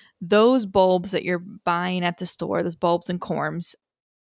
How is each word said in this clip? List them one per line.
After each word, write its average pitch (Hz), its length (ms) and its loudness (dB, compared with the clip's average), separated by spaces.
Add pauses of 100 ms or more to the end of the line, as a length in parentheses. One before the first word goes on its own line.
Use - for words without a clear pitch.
(200)
those 214 460 4
bulbs 185 440 2
that 185 140 -2
you're 175 160 -2
buying 180 640 -4
at 175 140 -2
the 180 80 -6
store, - 360 -4
those 170 140 -4
bulbs 175 340 0
and 180 100 -4
corms, 156 540 -4 (580)